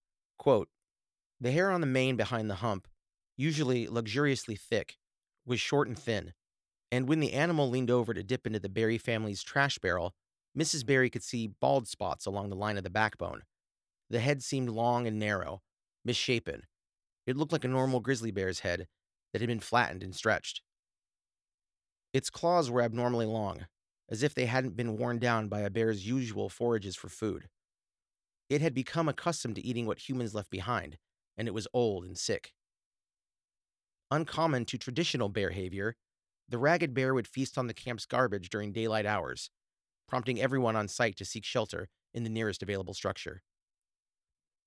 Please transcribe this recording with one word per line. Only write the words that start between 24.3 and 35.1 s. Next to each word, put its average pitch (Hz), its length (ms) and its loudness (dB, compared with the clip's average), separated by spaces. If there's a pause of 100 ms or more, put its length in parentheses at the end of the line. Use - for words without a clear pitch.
they 127 140 0
hadn't 127 280 0
been 113 220 -2
worn 120 220 0
down 113 320 2
by 104 100 -2
a 104 80 0
bear's 107 380 0
usual 110 420 -2
forages 107 480 -2
for - 140 -12
food. - 400 -4 (1000)
It 143 140 2
had 160 100 2
become 147 380 0
accustomed 131 460 -2
to - 60 -8
eating 117 220 -2
what - 240 -4
humans 123 260 -2
left 104 140 -4
behind, 95 480 -2 (400)
and 113 100 -4
it 110 60 -2
was 104 220 -4
old 104 320 2
and 92 100 -12
sick." - 380 -4 (1600)
Uncommon 151 540 2
to 110 140 -6
traditional 123 500 0